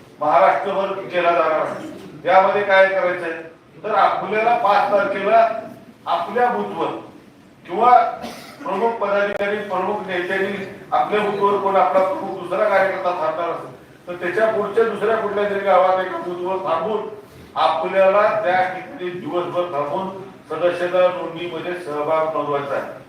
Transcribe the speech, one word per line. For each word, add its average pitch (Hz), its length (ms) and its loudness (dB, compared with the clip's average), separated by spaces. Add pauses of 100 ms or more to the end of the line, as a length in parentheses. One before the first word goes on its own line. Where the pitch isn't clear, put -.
(200)
महाराष्ट्रभर 190 680 4
केला 175 440 0
जाणार 156 300 2
आहे. - 280 -6 (360)
यामध्ये 190 380 6
काय 190 240 6
करायचंय, 175 560 -2 (420)
तर 214 100 -2
आपल्याला 214 600 2
पाच - 360 2
तारखेला 202 560 2 (580)
आपल्या 208 420 0
बूथवर 202 420 -2 (760)
किंवा 208 360 6 (640)
प्रमुख 226 260 -2
पदाधिकारी, 202 640 -2
प्रमुख 190 500 -4
नेत्यांनी 190 720 -4 (160)
आपल्या 208 280 0
बूथवर 202 400 0
कोण 196 160 0
आपला 185 280 4
प्रमुख 185 380 -4
दुसरा 190 260 0
कार्यकर्ता 190 420 2
थांबणार 156 400 -2
असेल, - 580 -14
तर 180 40 -8
त्याच्या 175 340 0
पुढच्या 202 380 2
दुसऱ्या 208 320 0
कुठल्या 202 280 -2
तरी 196 140 -2
गावात 185 460 4
एका 175 140 -6
बूथवर 180 520 -4
थांबून 214 380 -2 (460)
आपल्याला 190 680 4 (220)
त्या 185 180 2 (120)
ठिकाणी - 360 -10
दिवसभर 175 520 -4
थांबून 175 460 -4 (420)
सदस्यता 175 580 2
नोंदणीमध्ये 170 640 -6
सहभाग 156 600 -2
नोंदवायचा 143 400 -2
आहे. - 180 -6 (160)